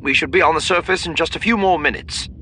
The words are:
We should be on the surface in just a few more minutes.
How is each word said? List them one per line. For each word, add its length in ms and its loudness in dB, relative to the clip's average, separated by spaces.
We 140 -2
should 160 0
be 120 4
on 120 6
the 60 0
surface 460 0
in 100 -6
just 180 -2
a 60 -6
few 160 0
more 220 2
minutes. 500 -4